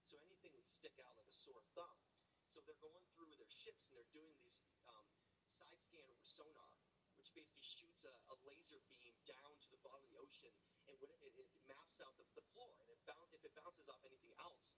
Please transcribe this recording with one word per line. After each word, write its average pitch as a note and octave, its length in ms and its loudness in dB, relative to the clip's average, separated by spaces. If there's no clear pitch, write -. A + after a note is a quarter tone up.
So - 180 -6
anything - 360 -6
would - 100 -8
stick - 340 0
out B2 160 -4
like - 120 -10
a - 160 -6
sore - 180 -2
thumb. C4 280 10
So D#3 120 -4
they're D#3 180 0
going D#3+ 180 2
through E4 160 0
with - 80 -6
their - 80 -4
ships - 400 2
and - 80 -4
they're - 160 -6
doing D4+ 320 -2
these, - 160 -6
um, - 240 -6
side - 280 -6
scan C3+ 400 -6
sonar, - 520 2
which - 160 -6
basically - 320 0
shoots E3 400 4
a, C3 80 2
a C3+ 60 6
laser C#3+ 440 -2
beam A#2+ 240 -6
down D3 360 2
to - 80 -10
the - 160 -8
bottom B2+ 200 2
of - 40 -8
the - 80 -4
ocean, C3 360 0
and C#3 80 -2
when C#3+ 160 4
it, D#3+ 80 -8
it, C#3 160 0
it C3 120 0
maps - 320 0
out - 160 2
the, - 160 -4
the - 200 2
floor, - 280 2
and - 80 -10
it A#4 160 -6
boun-, - 280 4
if - 120 -4
it - 80 4
bounces E3+ 360 2
off C3 160 2
anything C3 360 -4
else F3 360 2